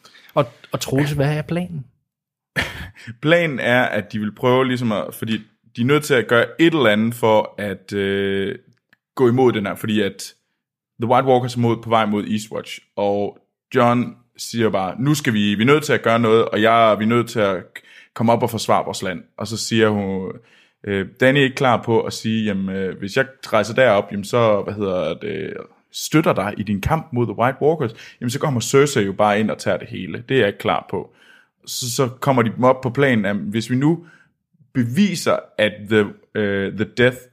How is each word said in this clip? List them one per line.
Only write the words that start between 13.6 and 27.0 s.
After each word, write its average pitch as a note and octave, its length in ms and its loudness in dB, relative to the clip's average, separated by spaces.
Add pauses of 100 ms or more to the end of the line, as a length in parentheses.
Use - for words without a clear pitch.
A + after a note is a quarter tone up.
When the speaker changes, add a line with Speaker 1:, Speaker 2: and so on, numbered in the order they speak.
Speaker 2:
Jon A#2+ 400 2 (220)
siger A2+ 320 -2
bare, F#2 320 -2
"Nu D3 120 2
skal D3 200 -2
vi, G#2 220 2
vi G2+ 60 -2
er A2+ 40 4
nødt D3 180 4
til C#3+ 100 -2
at G#2+ 80 0
gøre A2+ 180 2
noget, A2+ 260 4
og G#2 160 -2
jeg, A2 380 6
vi A2 40 -2
er G#2+ 60 0
nødt A#2 200 2
til A#2 100 -4
at G2 240 0 (500)
komme A2+ 180 0
op A#2 120 2
og A#2 60 0
forsvare G2+ 360 0
vores F#2 180 -8
land." F2+ 200 -6 (140)
Og G#2 100 -8
så A2 100 -6
siger A2 320 2
hun, F#2+ 420 -4 (520)
øh, G2 240 -4 (120)
Dany C3 200 4
er C#3 40 4
ikke C3 120 0
klar B2 280 2
på A2+ 180 2
at G2+ 120 -6
sige, A2 320 -4
Jamen, F#2+ 300 -4
øh, F#2+ 220 -6
hvis G2+ 200 -8
jeg C3 80 2 (220)
rejser G#2+ 260 0
derop, G#2 380 4
jamen G2+ 140 -8
så, A2+ 360 2
hvad F#2+ 120 -8
hedder F#2 400 -4
det, D#2 400 -8 (380)
støtter - 420 0
dig G2+ 240 -4
i G#2+ 60 -4
din G2+ 180 -4
kamp D#3 320 -2